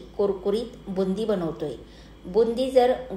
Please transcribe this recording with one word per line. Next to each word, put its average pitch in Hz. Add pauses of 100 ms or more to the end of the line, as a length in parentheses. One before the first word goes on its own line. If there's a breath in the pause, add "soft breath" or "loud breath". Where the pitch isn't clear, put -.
(180)
कुरकुरीत 202
बुंदी 190
बनवतोय. 165 (540 loud breath)
बुंदी 226
जर 247 (240)